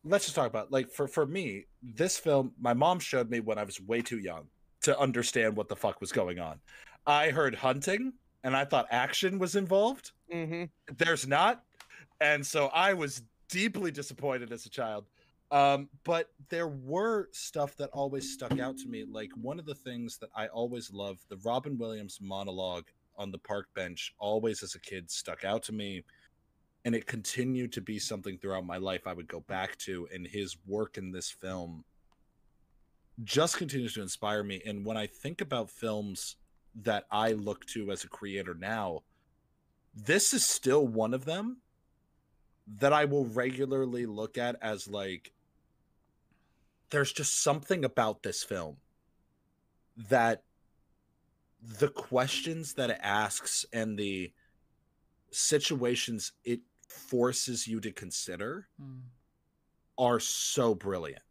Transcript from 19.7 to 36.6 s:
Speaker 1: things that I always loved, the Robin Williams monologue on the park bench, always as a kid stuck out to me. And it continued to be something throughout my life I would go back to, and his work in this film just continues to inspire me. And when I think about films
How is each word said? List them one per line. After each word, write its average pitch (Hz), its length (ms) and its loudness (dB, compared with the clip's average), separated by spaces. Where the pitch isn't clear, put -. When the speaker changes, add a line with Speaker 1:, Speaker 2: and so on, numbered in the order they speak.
Speaker 1:
things 120 420 -10
that 110 160 -14
I 110 140 -4
always 120 440 -6
loved, 98 360 -8
the 101 160 -12
Robin 131 340 -2
Williams 110 420 -8
monologue 95 680 -6
on 101 140 -8
the 92 80 -10
park 101 380 -6
bench, 87 420 -8
always 107 460 0
as 95 100 -10
a 87 60 -14
kid 92 280 -10
stuck - 360 -8
out 107 180 0
to - 100 -8
me. 101 300 -6
And 117 120 2
it 113 100 -2
continued 123 680 -2
to 117 60 -4
be 101 200 -6
something 98 360 -6
throughout 95 300 -4
my 87 100 -6
life 92 300 -4
I 92 60 -6
would 85 160 -10
go 85 100 -8
back 95 400 -4
to, 90 340 -8
and 90 140 -10
his 98 300 -6
work 104 320 -4
in 92 140 -8
this 92 180 -8
film 87 540 -10
just 147 340 4
continues 135 380 -4
to 107 80 -6
inspire 104 400 0
me. 101 240 -4
And 104 180 -6
when 110 120 -2
I 107 100 -2
think - 340 -8
about 131 300 -2
films 107 640 -6